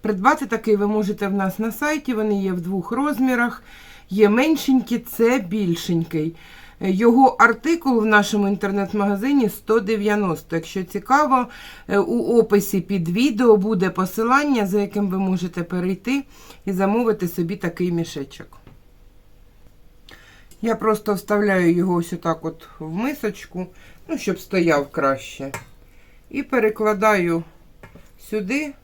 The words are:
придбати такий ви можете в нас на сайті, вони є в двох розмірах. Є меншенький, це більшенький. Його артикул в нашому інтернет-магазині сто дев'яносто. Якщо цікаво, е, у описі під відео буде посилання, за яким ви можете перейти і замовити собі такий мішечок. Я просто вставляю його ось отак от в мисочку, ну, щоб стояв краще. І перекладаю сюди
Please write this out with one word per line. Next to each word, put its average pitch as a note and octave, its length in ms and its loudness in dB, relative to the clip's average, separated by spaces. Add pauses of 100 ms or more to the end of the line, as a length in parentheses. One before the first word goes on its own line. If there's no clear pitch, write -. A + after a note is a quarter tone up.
придбати G#3+ 460 0
такий A3 300 0
ви G3+ 100 0
можете G#3 420 -2
в F#3+ 40 -2
нас F#3+ 260 -2
на A3 140 -4
сайті, D4 420 -4
вони G#3+ 280 0
є F#3+ 100 -2
в F3+ 80 -4
двох F3+ 320 -6
розмірах. B3 680 0 (480)
Є G3+ 180 6
меншенький, C4 720 2
це A#3 400 0
більшенький. E3+ 1000 -2 (440)
Його A#3 580 6
артикул B3 640 2
в G#3+ 60 0
нашому G#3 420 4
інтернет-магазині G3+ 1000 0
сто A3 320 0
дев'яносто. G3+ 760 -2
Якщо E3+ 280 -6
цікаво, B3+ 640 0 (420)
е, G3 100 2
у A#3 400 2
описі G3+ 420 2
під F3 280 -4
відео A3+ 480 4
буде G3 340 0
посилання, A#3 760 0
за G3+ 140 0
яким G3+ 280 -2
ви F#3 100 -4
можете F#3 440 -2
перейти F#3 600 -4 (400)
і G3 80 -4
замовити G#3 560 0
собі F3 280 -4
такий F3+ 360 -4
мішечок. D#3+ 680 -8 (2000)
Я A3 140 0
просто G#3+ 380 0
вставляю F#3+ 600 2
його F3 200 0
ось E3+ 180 -2
отак E3 320 -6
от D#3+ 240 -10 (100)
в D#3 160 -10
мисочку, A3 720 -6 (420)
ну, D#4+ 100 -6
щоб F3+ 220 -4
стояв D#3+ 500 0
краще. C3+ 640 -4 (760)
І C#4 120 -6
перекладаю G#3+ 1000 0 (840)
сюди C4+ 420 -4 (120)